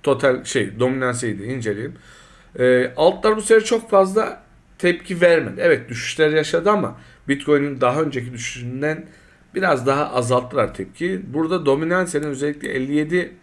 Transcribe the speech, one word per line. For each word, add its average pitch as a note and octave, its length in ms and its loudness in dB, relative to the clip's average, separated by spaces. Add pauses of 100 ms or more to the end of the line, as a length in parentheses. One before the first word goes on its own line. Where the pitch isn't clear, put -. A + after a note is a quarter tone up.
total B2+ 420 0
şey, G#2+ 360 -4
dominansiydi B2 600 -2
inceleyelim. A#2 520 -6 (640)
E, B2+ 380 4
altlar F#3+ 400 4
bu G#3+ 60 -6
sefer A3 220 6
çok A3+ 260 -2
fazla G3 520 2 (360)
tepki F3 420 -2
vermedi. E3 400 4
Evet D#3+ 280 2
düşüşler D3+ 420 -2
yaşadı E3 400 2
ama F#3 300 -2 (280)
Bitcoin'in C#3+ 520 0
daha C3 220 2
önceki B2+ 300 -6
düşüşünden B2+ 760 -8 (480)
biraz D#3 320 0
daha C#3 260 0
azalttılar B2 600 0
tepki. F3+ 520 -6
Burada D#3+ 400 -4
dominansiyanın D#3+ 640 0
özellikle C#3+ 400 -6
elli C3 260 -4
yedi E3 480 -2